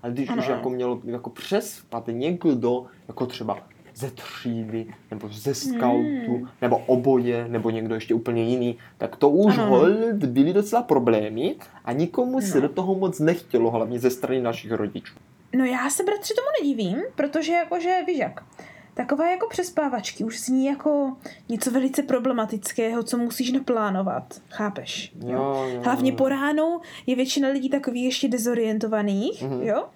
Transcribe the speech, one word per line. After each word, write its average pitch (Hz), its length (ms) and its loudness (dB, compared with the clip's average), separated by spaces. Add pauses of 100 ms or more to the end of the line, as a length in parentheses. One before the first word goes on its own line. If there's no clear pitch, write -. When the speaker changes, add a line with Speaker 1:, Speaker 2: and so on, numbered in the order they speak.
Speaker 1:
Ale 120 100 -4
když 127 160 -4
Speaker 2:
Ano, 131 120 -2
Speaker 1:
už 123 60 -2
Speaker 2:
ano. 123 80 0
Speaker 1:
jako 120 140 -4
mělo 123 340 -2
jako 117 260 -8
přespat - 760 -6
někdo, 123 800 0 (220)
jako 123 180 -4
třeba 110 320 -6 (380)
ze 127 160 -8
třídy, 113 840 -6 (180)
nebo 107 200 -10
ze 107 240 -4
skautu, 254 800 0
Speaker 2:
Hmm. 123 100 -6 (140)
Speaker 1:
nebo 123 160 4
oboje, 120 720 2
nebo 113 220 0
někdo 110 260 -2
ještě 110 180 -2
úplně 113 300 0
jiný, 120 340 0 (200)
tak 113 180 -6
to 143 140 6
už 196 280 6
Speaker 2:
Ano, 226 60 2
ano. 208 140 4
Speaker 1:
hold 214 360 4 (120)
byly 135 280 4
docela 208 280 2
problémy 117 760 2 (300)
a 123 60 -4
nikomu 247 500 0
se 190 140 -2
Speaker 2:
No. 135 120 6
Speaker 1:
do - 60 0
toho 190 220 0
moc 185 240 -2
nechtělo, 127 520 2
hlavně 117 280 -2
ze 127 100 4
strany 127 320 -2
našich 113 300 -4
rodičů. 104 420 -4 (420)
Speaker 2:
No 262 100 4
já 254 240 -2
se, 370 140 -2
bratře, 415 300 -2
tomu 494 140 0 (140)
nedivím, 220 360 0 (180)
protože 302 380 -2
jakože, 339 360 0 (180)
víš 349 100 -2
jak, - 260 -4 (500)
takové 320 380 0
jako 370 180 -2
přespávačky 285 760 -4
už 226 180 -6
zní 262 240 0
jako 277 520 0 (320)
něco 233 220 -2
velice 262 320 2
problematického, 233 1000 0
co 240 140 -2
musíš 240 340 -2
naplánovat, 208 1000 0
chápeš? - 640 -6 (120)
Speaker 1:
Jo, 135 480 0
jo, 123 100 -4
Speaker 2:
Hlavně 254 280 2
Speaker 1:
jo. 254 60 -4
Speaker 2:
po 269 120 4
ránu 302 520 0 (240)
je 254 100 2
většina 269 340 0
lidí 269 200 0
takových 254 360 -2
ještě 254 220 0
dezorientovaných, 220 1160 0
Speaker 1:
Mhm. 131 200 -2
Speaker 2:
jo? 233 220 0 (100)